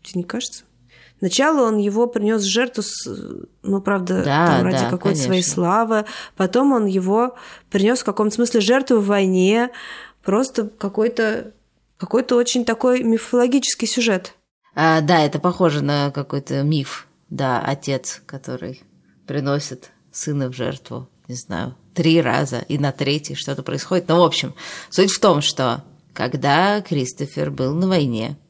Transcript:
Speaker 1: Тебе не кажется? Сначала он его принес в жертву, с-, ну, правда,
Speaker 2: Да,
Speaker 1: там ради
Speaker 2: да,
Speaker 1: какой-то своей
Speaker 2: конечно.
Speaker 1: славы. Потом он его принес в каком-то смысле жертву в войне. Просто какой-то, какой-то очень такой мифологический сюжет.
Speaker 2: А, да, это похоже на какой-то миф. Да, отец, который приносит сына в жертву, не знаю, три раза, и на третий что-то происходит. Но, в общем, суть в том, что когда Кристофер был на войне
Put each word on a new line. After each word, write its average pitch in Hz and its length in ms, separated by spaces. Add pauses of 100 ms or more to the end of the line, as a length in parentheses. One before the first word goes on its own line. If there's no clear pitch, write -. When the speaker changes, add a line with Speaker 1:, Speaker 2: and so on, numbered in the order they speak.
Speaker 1:
Тебе - 200
не - 20
кажется? - 400 (560)
Сначала 269 480
он 220 100
его 208 300
принес 220 340
в 196 60
жертву, 226 360
с-, - 640 (140)
ну, 196 200
правда, 185 420
Speaker 2:
Да, 151 240
Speaker 1:
там 156 160
ради 127 200
Speaker 2:
да, 117 60
Speaker 1:
какой-то 160 280
своей 185 240
Speaker 2:
конечно. - 120
Speaker 1:
славы. 214 520 (300)
Потом 240 380
он 220 120
его 196 500 (340)
принес 214 300
в - 60
каком-то 208 300
смысле 233 260
жертву 254 360
в 208 80
войне. 196 640 (540)
Просто 220 540
какой-то, 214 760 (460)
какой-то 247 380
очень 240 300
такой 247 380
мифологический 240 840
сюжет. 220 460 (420)
Speaker 2:
А, 160 260
да, 156 220
это 147 160
похоже 175 420
на 143 300
какой-то 139 520
миф. 147 440 (220)
Да, 131 320
отец, - 640
который 127 580 (420)
приносит 139 680 (200)
сына 143 380
в 127 40
жертву, 127 540 (200)
не 123 80
знаю, 120 400 (180)
три 165 280
раза, 131 460
и 143 100
на 139 140
третий 143 440
что-то 139 280
происходит. 175 440
Но, 170 120
в 175 40
общем, 156 300 (360)
суть 196 220
в - 80
том, 165 220
что 131 420 (300)
когда 151 680
Кристофер 147 680
был 135 240
на 180 140
войне 139 500 (120)